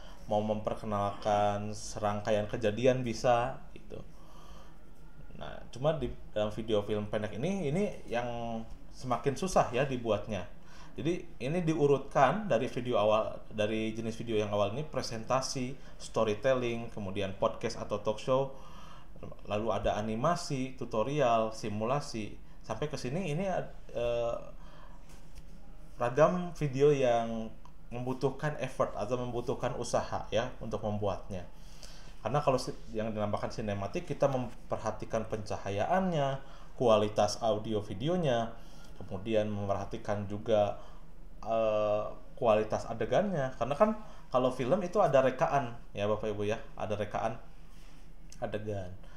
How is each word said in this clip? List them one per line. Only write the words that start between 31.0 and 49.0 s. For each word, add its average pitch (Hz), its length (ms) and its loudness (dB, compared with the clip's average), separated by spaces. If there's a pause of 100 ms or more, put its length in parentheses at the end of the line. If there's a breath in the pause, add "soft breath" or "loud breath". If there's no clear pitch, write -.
Karena 123 160 2
kalau 135 240 4
si-, 139 120 -4 (200)
yang 110 160 0
dinamakan 104 400 0
sinematik, 104 560 -2
kita - 240 2
memperhatikan 113 960 -2
pencahayaannya, 135 1120 0 (400 loud breath)
kualitas 107 640 6
audio 107 400 2
videonya, 120 680 0 (440 loud breath)
kemudian 107 560 0
memperhatikan 101 760 -2
juga, 104 520 2 (680 loud breath)
eh, 107 580 4 (300)
kualitas 110 520 4
adegannya. 131 720 2
Karena 127 200 0
kan 214 120 8 (400 loud breath)
kalau 127 200 4
film 135 320 2
itu 180 160 0
ada 143 240 8
rekaan 131 560 2 (160)
ya 101 160 2
Bapak 107 240 0
Ibu 101 120 -2
ya, 107 120 2 (160)
ada 101 240 -2
rekaan 113 400 -2 (1040 loud breath)
adegan. 104 480 -2 (260 loud breath)